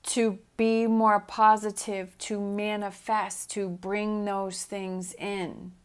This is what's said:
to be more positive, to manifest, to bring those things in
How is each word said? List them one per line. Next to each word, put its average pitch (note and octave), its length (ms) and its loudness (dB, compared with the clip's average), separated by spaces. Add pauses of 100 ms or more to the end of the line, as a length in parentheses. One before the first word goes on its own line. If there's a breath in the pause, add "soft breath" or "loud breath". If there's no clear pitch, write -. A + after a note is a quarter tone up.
to A3 360 0 (160)
be A3+ 320 4
more A3 320 6
positive, G#3 1000 2
to G#3 200 -4
manifest, G3+ 1120 -4
to G3 160 -4
bring G3+ 580 -2
those G3 380 -4
things F#3 500 -6
in F#3 580 -6 (140)